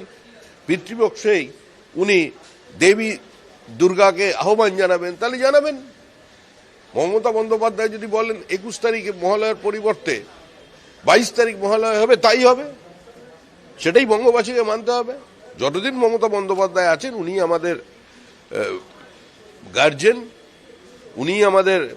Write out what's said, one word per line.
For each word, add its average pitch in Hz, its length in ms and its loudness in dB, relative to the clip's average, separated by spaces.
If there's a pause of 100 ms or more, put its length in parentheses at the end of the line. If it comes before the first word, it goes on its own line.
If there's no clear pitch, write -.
(680)
পিতৃপক্ষেই 196 800 -2 (500)
উনি 180 360 2 (480)
দেবী 214 380 2 (540)
দুর্গাকে 185 640 2
আহ্বান 196 420 0
জানাবেন, 180 440 -2
তাহলে 247 180 -4
জানাবেন। 285 380 2 (1160)
মমতা 208 380 0
বন্দ্যোপাধ্যায় 220 560 -2
যদি 220 180 -8
বলেন 220 300 -2 (140)
একুশ 196 300 -8
তারিখে 226 320 -2
মহালয়ার 208 500 -2
পরিবর্তে 208 520 -4 (880)
বাইশ 208 320 2
তারিখ 226 200 0
মহালয়া 214 440 0
হবে, 233 160 4
তাই 233 280 2
হবে, 254 200 6 (1120)
সেটাই 220 280 4
বঙ্গবাসীকে 233 560 2
মানতে 220 300 -4
হবে। 240 220 -4 (440)
যতদিন 180 360 -4
মমতা 226 340 0
বন্দ্যোপাধ্যায় 190 600 0
আছেন 196 260 -2
উনি 190 260 -6
আমাদের, 170 400 -2
আহ, - 960 -12 (960)
গার্জেন, 151 440 2 (1000)
উনি 185 280 0
আমাদের 190 520 2